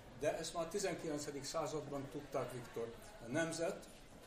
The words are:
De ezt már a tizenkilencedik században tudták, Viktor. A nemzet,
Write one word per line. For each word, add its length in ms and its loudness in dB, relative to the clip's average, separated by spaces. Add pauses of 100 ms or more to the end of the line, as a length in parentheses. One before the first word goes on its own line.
(200)
De 180 4
ezt 160 -2
már 100 2
a 40 -2
tizenkilencedik 760 2
században 680 0
tudták, 400 0
Viktor. 400 -2 (340)
A 40 -4
nemzet, 540 2 (420)